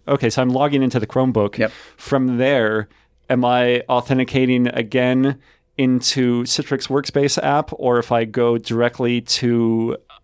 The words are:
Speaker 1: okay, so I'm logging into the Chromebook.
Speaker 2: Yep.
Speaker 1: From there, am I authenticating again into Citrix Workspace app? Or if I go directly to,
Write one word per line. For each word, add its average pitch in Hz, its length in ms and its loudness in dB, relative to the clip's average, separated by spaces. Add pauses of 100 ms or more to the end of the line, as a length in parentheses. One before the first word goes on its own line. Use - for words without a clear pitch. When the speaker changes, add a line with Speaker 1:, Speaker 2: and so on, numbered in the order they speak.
Speaker 1:
okay, 131 220 0
so 127 140 0
I'm 127 80 2
logging 139 320 2
into 127 180 0
the 107 60 -4
Chromebook. 113 500 0
Speaker 2:
Yep. 113 160 -2 (240)
Speaker 1:
From 127 400 -2
there, 117 520 0 (420)
am 127 140 2
I 123 440 2
authenticating 127 800 0
again 127 720 0 (380)
into 127 640 0
Citrix - 460 -4
Workspace 143 540 0
app? 143 300 0
Or 120 260 0
if 117 140 -2
I 117 140 0
go 117 320 0
directly 120 640 -2
to, 117 720 0 (280)